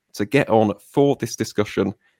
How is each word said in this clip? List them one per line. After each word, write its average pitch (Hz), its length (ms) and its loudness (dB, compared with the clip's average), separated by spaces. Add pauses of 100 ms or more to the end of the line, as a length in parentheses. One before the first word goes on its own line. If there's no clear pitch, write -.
(140)
to 104 100 -4
get 135 240 0
on 110 300 4
for 143 380 0
this - 200 -8
discussion 98 560 -4 (280)